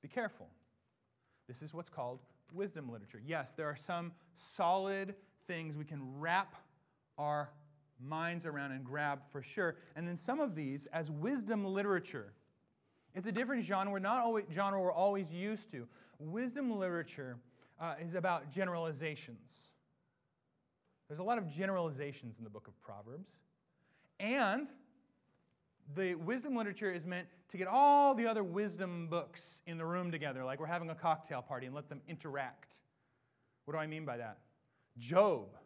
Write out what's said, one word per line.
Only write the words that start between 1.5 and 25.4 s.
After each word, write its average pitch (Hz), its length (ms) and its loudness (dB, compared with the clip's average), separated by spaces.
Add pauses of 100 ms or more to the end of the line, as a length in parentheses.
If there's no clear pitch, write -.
is 151 140 -12
what's 170 160 -10
called 127 300 -6 (320)
wisdom 165 360 -6
literature. 110 380 -12
Yes, 156 260 -4
there 156 140 -4
are 147 80 -2
some 170 380 -6 (220)
solid 196 800 2 (320)
things 160 280 -4
we 151 80 -6
can 143 360 -8
wrap 175 340 2 (640)
our 147 320 0 (500)
minds 165 460 -4
around 143 240 -4
and 131 140 -6
grab 143 360 0 (120)
for 139 100 -6
sure. 170 320 0 (220)
And 170 100 -4
then 175 100 -4
some 247 220 -2
of 269 160 0
these 143 380 -4
as 160 180 -2
wisdom 208 540 0
literature. 185 680 0 (800)
It's 190 140 -6
a 220 60 -2
different 240 320 0
genre, 196 340 2
not 220 240 2
always, 226 220 2 (100)
genre 196 260 2
we're 180 120 4
always 185 420 4
used 208 380 -4
to. 117 160 -8 (320)
Wisdom 240 580 -2
literature, 165 600 -2 (420)
uh, 160 220 -4
is 170 120 -6
about 170 360 2
generalizations. 160 1200 -4 (1400)
There's 151 100 -10
a 180 40 -6
lot 233 160 2
of 165 100 -4
generalizations 147 880 -2
in 113 60 -12
the 107 60 -12
book 104 180 -14
of - 120 -20
Proverbs. 113 500 -14 (880)
And 240 520 2 (1200)